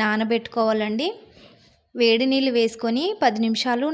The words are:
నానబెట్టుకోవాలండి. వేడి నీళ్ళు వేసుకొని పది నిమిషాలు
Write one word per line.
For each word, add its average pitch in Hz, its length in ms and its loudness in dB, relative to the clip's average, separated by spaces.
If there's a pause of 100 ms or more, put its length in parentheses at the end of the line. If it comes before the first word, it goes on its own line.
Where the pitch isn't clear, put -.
నానబెట్టుకోవాలండి. 220 1080 -2 (920)
వేడి 233 300 4
నీళ్ళు 269 280 2
వేసుకొని 226 460 -2 (180)
పది 220 240 2
నిమిషాలు 240 460 -2